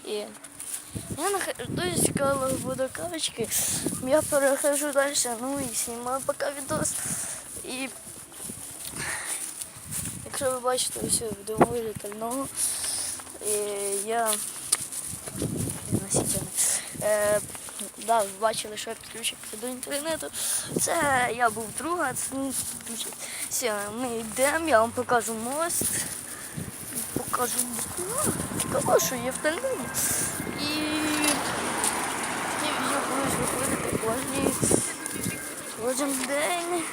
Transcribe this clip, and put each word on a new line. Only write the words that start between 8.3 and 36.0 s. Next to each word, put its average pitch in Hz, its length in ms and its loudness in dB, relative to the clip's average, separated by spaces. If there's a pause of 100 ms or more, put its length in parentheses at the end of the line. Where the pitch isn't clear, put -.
якщо - 260 -2
ви 254 80 -2
бачите, 247 480 0
все, 226 220 2 (180)
доволі 226 500 4
Стального. 233 500 -2 (1000)
І 208 60 2 (540)
я 226 240 2 (1600)
относительно - 540 0 (560)
Е, 208 360 4 (680)
да, 233 120 8
ви 202 80 4 (140)
бачили, 220 360 2
що - 120 -6
я 226 60 -4
підключився 233 680 -6
до 240 60 -4
інтернету. 285 600 -2 (540)
Це 285 540 6
я 240 140 6
був 220 160 -2 (120)
друга, 302 360 0
це, - 180 -2
ну, 269 220 -2 (240)
підключився. - 400 -6 (320)
Все, 226 240 0 (260)
ми 240 180 -2
йдемо, 269 520 2
я 226 120 10
вам 226 100 4
покажу 226 420 2
мост. 269 500 0 (1300)
Покажу, 247 440 0 (420)
ну, 453 340 0 (280)
цікаво, - 380 6
що - 160 2
є 247 160 -2
в 262 60 -4
Талліні. 330 500 0 (720)
І, 277 40 -2 (2000)
і 302 60 2 (220)
я 277 80 2 (100)
буду 269 120 0 (180)
виходити - 580 0
кожні, 262 560 2 (1300)
кожен 262 320 2 (140)